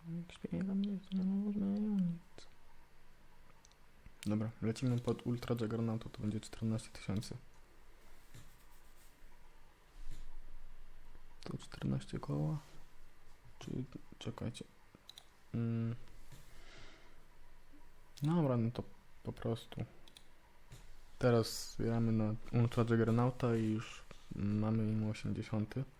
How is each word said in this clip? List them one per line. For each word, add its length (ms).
Jak 140
śpieję, 320
tam 180
nie, 180
to 180
nie 60
ma, 280
nie 100
ma 120
nic. 480
Dobra, 260
lecimy 380
pod 280
Ultra 340
Juggernauta, 480
to 120
będzie 180
czternaście 500
tysięcy. 480
To 140
czternaście 640
koła. 400
Czy, 120
czekajcie. 460
Mm. 420
Dobra, 340
no 140
to 120
po 100
prostu. 520
Teraz 560
zbieramy 380
na 240
Ultra 320
Juggernauta 720
i 160
już 340
mamy 480
im 260
osiemdziesiąty. 720